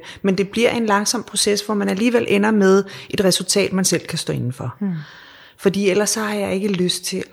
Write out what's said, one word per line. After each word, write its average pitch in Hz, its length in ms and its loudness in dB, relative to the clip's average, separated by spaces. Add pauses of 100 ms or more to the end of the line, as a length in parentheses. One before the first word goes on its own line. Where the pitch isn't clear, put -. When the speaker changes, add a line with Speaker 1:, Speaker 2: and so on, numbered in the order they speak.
(220)
Speaker 1:
men 190 160 0
det 196 120 0
bliver 226 200 2
en 233 160 -2
langsom 208 380 0
proces, 202 380 -2
hvor 214 140 -4
man 202 140 0
alligevel 226 380 2
ender 202 240 2
med 196 320 6 (260)
et 175 140 -2
resultat, 185 500 0
man 190 120 0
selv 170 220 0
kan 165 100 -6
stå - 160 -4
indenfor. 120 460 -6
Speaker 2:
Hmm. 196 140 -2 (640)
Speaker 1:
Fordi 196 320 0
ellers 202 200 2
så 226 100 -2
har 208 140 -4
jeg 196 200 -4
ikke 190 180 -2
lyst 180 340 -2
til 185 280 -6